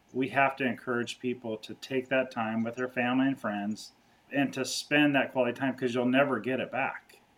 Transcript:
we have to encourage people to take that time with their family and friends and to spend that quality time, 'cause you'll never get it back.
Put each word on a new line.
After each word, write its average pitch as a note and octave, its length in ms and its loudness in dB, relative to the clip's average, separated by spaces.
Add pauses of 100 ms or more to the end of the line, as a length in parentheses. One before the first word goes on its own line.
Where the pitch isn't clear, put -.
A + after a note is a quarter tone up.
(140)
we B2+ 160 0
have C3+ 280 4
to C3+ 80 0
encourage A#2+ 540 -2
people B2 380 -4
to - 180 -12
take C3 340 -4
that C3 220 0
time A2+ 320 -2
with A#2 120 -4
their B2+ 120 -2
family B2+ 400 2
and C3+ 120 -2
friends G#2 520 -4 (400)
and C3+ 220 0
to B2+ 120 -2
spend D3 500 2
that B2+ 160 2
quality B2 220 2
time, C3 220 -2
'cause B2 180 -2
you'll B2 120 2
never C3 340 4
get A#2+ 200 -2
it G2+ 120 -4
back. - 460 -6 (200)